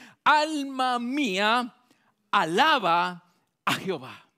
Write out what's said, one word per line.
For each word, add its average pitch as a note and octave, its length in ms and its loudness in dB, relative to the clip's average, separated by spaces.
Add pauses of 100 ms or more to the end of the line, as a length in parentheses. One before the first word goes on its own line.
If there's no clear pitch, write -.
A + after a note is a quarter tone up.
(240)
"Alma C#4 760 0
mía, A#3+ 760 0 (560)
alaba F3+ 1040 0 (320)
a G3 80 0
Jehová". D3 640 -8